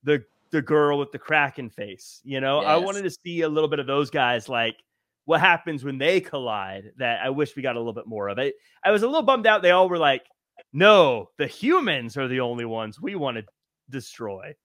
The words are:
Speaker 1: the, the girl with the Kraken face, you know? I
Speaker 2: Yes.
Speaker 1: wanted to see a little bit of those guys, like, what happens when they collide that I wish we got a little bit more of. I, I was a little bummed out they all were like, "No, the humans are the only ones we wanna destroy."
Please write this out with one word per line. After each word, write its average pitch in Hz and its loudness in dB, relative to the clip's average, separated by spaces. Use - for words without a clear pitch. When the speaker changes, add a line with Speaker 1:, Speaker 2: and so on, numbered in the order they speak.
Speaker 1:
the, 139 0
the 156 -2
girl 147 2
with 139 -6
the 139 -14
Kraken 143 -2
face, - -16
you 135 -8
know? 135 0
I 151 2
Speaker 2:
Yes. 180 0
Speaker 1:
wanted 196 -6
to 175 -4
see 170 -8
a 156 0
little 151 0
bit 147 -2
of 127 -8
those 139 -2
guys, 123 -2
like, 113 -2
what 156 2
happens 165 0
when 139 -8
they 170 2
collide 104 -8
that 120 -2
I 131 -2
wish 143 -2
we 139 -10
got 123 -4
a 117 -4
little 117 -6
bit 113 -12
more 104 -4
of. 101 -4
I, 135 -2
I 190 4
was 208 2
a 233 0
little 294 0
bummed 226 2
out 214 4
they 175 6
all 185 6
were 175 -2
like, 143 2
"No, 151 6
the 143 0
humans 185 0
are 135 -2
the 127 -2
only 120 -4
ones 113 -8
we 202 -8
wanna 131 -4
destroy." 110 -12